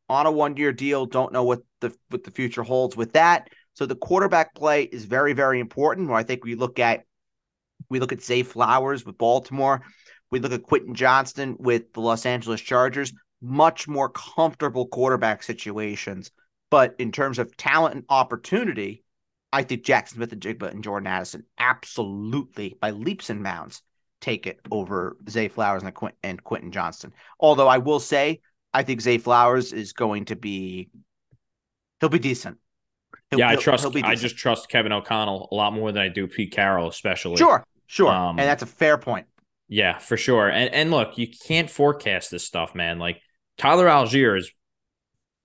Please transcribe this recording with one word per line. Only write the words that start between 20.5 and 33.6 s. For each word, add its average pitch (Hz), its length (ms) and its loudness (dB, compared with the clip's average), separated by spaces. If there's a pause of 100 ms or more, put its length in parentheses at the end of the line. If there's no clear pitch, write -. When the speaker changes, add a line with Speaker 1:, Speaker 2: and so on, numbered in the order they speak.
Speaker 1:
and 104 100 -14
Jordan 101 240 -6
Addison 92 380 -6 (120)
absolutely, 113 1200 -6
by 107 100 -2
leaps 123 400 -8
and 104 140 -8
bounds, 87 380 -12 (380)
take 104 280 -6
it - 100 -12 (140)
over 95 440 -6 (140)
Zay 110 160 -2
Flowers 98 380 -2
and 92 100 -12
Quin-, - 200 -10 (100)
and 92 180 -10
Quentin 90 300 -10
Johnston. 87 400 -8 (260)
Although 139 300 6
I 131 100 6
will 139 220 0
say, 151 400 0 (320)
I 135 100 2
think 127 200 -6
Zay 120 160 2
Flowers 120 540 4
is 104 200 -10
going 104 340 -2
to 107 100 -8
be, 92 520 -10 (1120)
he'll 160 80 2
be 156 100 4
decent. 127 400 -6 (720)
He'll, 135 80 2
Speaker 2:
Yeah, 123 100 6
I 117 40 6
Speaker 1:
he'll, 113 80 4